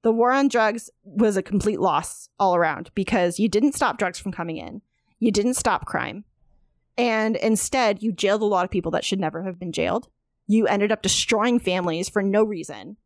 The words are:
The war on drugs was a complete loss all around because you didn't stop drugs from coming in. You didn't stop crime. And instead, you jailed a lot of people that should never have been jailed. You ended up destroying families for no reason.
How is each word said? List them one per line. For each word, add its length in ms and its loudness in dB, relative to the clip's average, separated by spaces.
The 120 2
war 180 4
on 160 4
drugs 420 0
was 320 2
a 80 0
complete 380 0
loss 480 -2
all 160 4
around 400 0
because 420 0
you 120 2
didn't 260 2
stop 220 0
drugs 200 -2
from 140 -8
coming 240 -8
in. 260 -12
You 100 2
didn't 260 0
stop 300 -2
crime. 380 -6
And 380 0
instead, 680 0
you 120 -2
jailed 280 2
a 40 0
lot 180 2
of 80 -4
people 200 -2
that 120 -2
should 160 -2
never 240 -4
have 160 -10
been 140 -8
jailed. 340 -2
You 200 4
ended 260 2
up 80 -4
destroying 580 0
families 480 -2
for 160 -2
no 220 4
reason. 500 -10